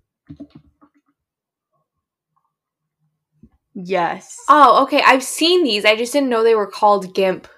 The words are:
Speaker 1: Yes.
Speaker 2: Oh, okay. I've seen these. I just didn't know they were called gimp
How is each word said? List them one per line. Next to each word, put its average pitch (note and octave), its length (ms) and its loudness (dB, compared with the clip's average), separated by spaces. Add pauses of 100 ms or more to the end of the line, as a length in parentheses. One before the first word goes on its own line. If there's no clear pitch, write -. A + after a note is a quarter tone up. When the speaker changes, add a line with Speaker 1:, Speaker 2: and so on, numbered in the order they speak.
(3750)
Speaker 1:
Yes. F3+ 640 -8 (120)
Speaker 2:
Oh, C#4 340 6
okay. C4+ 220 -2
I've B3+ 180 2
seen E4+ 400 -2
these. G#3 220 -2
I G#3+ 100 2
just A#3+ 180 -6
didn't C#4+ 160 -2
know A3+ 140 -2
they A3+ 120 2
were G#3 120 -2
called G3 460 -2
gimp F#3+ 340 -4 (100)